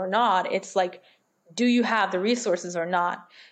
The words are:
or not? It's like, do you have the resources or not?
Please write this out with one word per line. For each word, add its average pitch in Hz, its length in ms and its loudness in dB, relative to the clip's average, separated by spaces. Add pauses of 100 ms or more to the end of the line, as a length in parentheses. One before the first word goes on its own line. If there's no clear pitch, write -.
or 185 40 -4
not? 196 440 2
It's - 220 -4
like, 180 260 0 (540)
do 233 100 0
you 240 180 4
have 214 300 0
the 180 80 0
resources 185 560 -2
or 165 100 -4
not? 175 400 -2 (240)